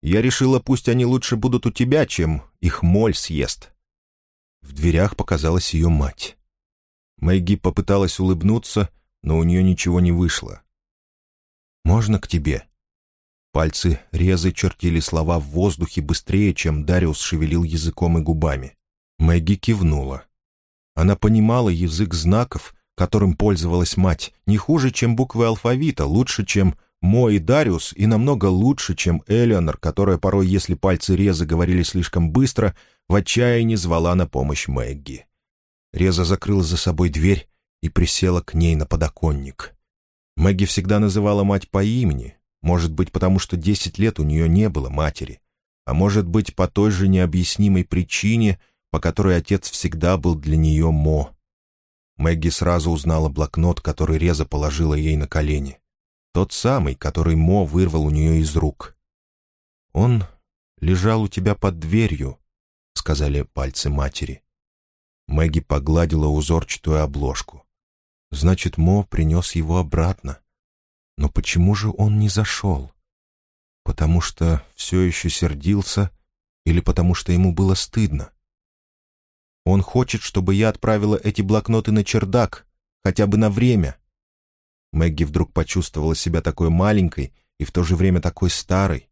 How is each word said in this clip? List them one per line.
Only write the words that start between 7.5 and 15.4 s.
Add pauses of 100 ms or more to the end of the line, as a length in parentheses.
попыталась
улыбнуться, (320)
но
у
нее
ничего
не
вышло. (1200)
«Можно
к
тебе?» (880)
Пальцы (120)
Резы
чертили
слова
в